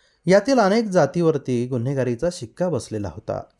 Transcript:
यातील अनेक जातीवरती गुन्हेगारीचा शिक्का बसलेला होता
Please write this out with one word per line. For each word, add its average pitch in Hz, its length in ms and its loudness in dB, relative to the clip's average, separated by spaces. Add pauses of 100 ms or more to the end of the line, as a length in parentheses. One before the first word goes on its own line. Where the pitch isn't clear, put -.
(260)
यातील 208 320 4
अनेक 214 260 2
जातीवरती 147 840 0
गुन्हेगारीचा 127 680 -2
शिक्का 175 360 -6
बसलेला 107 400 -6
होता 101 320 -8 (200)